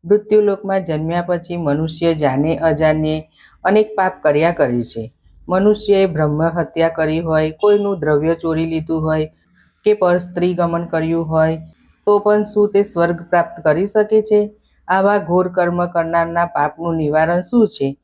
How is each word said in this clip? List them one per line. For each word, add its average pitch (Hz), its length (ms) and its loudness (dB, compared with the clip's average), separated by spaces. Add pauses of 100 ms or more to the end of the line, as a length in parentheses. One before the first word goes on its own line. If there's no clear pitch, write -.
મૃત્યુલોકમાં 202 760 2
જન્મ્યા 160 380 -2
પછી 175 360 -4
મનુષ્ય 160 560 -2
જાણે 151 440 0
અજાણે 156 720 0 (340)
અનેક 214 340 2
પાપ 185 160 0 (100)
કર્યા 156 280 2
કરે 123 320 0
છે. 113 300 -10 (360)
મનુષ્યએ 202 560 2
બ્રહ્મ 156 380 0
હત્યા 165 460 0
કરી 160 300 -2
હોય, 156 320 0
કોઈનું 202 480 0
દ્રવ્ય 156 340 0
ચોરી 165 320 -2
લીધું 160 360 -4
હોય 156 240 -2 (600)
કે 208 80 4
પર 180 240 2
સ્ત્રી 180 360 -2
ગમન 170 320 -2
કર્યું 165 420 -2
હોય, 160 300 0 (480)
તો 208 140 4
પણ 208 240 2
શું 208 300 0
તે 202 100 2
સ્વર્ગ 170 380 -2
પ્રાપ્ત 170 420 -2
કરી 160 220 2
શકે 214 360 2
છે? 208 340 0 (320)
આવા 196 300 2
ઘોર 180 300 0
કર્મ 175 380 0
કરનારના 170 600 0
પાપનું 165 500 -4
નિવારણ 160 460 0
શું 220 260 2
છે? 139 360 -6